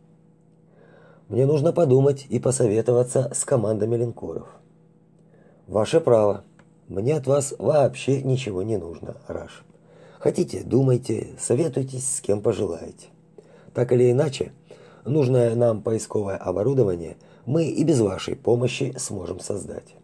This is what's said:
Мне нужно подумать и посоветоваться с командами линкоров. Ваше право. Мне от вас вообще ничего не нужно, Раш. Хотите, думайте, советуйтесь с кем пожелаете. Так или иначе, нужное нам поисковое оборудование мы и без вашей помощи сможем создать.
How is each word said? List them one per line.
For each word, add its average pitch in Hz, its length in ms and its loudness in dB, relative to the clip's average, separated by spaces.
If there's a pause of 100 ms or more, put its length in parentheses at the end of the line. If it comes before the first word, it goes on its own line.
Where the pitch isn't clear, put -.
(1300)
Мне 113 160 2
нужно 151 280 2
подумать 139 560 4
и 113 100 0
посоветоваться 123 920 2
с - 120 -6
командами 110 500 0
линкоров. 90 520 -6 (1200)
Ваше 104 320 2
право. 107 440 4 (440)
Мне 117 280 -2
от 131 120 -6
вас 139 320 0
вообще 135 640 0
ничего 127 420 -2
не 110 140 -2
нужно, 82 400 -12 (100)
Раш. - 360 -12 (560)
Хотите, 151 440 -2
думайте, 123 760 0
советуйтесь 131 760 -2
с - 60 -10
кем 101 200 -2
пожелаете. 90 680 -4 (640)
Так 123 180 0
или 123 200 6
иначе, 131 400 0 (540)
нужное 123 500 2
нам 117 260 2
поисковое 104 560 -2
оборудование 92 800 0 (280)
мы 156 200 0
и 123 180 -2
без 151 160 4
вашей 95 360 -2
помощи 120 600 0
сможем 90 420 -8
создать. - 640 -10